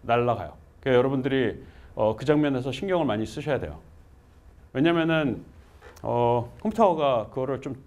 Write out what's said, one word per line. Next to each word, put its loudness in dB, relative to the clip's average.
날라가요. 0
그러니까 4
여러분들이, 0
어, 2
그 -10
장면에서 2
신경을 -2
많이 -2
쓰셔야 -4
돼요. -10
왜냐면은, 0
어, 0
컴퓨터가 2
그거를 -4
좀 -10